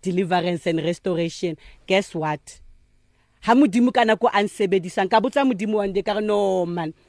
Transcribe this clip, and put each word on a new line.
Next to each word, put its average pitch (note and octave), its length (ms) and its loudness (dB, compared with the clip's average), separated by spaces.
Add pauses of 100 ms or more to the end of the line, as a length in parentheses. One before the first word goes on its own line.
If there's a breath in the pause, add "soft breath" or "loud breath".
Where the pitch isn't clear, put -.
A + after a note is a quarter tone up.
deliverance F3+ 640 -2
and E3 180 0
restoration. E3+ 720 -4 (300 soft breath)
Guess F#3+ 280 -2
what? D#3 460 -6 (800)
Ha A#3 140 2
Modimo B3 400 4
ka A#3+ 100 4
nako A3 240 2
a G3+ 140 2
nsebedisa, F#3+ 640 -2
nka A3 140 4
botsa C4+ 280 2
Modimo G#3+ 240 -2
one G3+ 180 -2
day, F#3+ 100 -2
ka G#3 100 -2
re, G#3 80 -2
"No, G3+ 460 0
man, E3+ 260 -4 (160)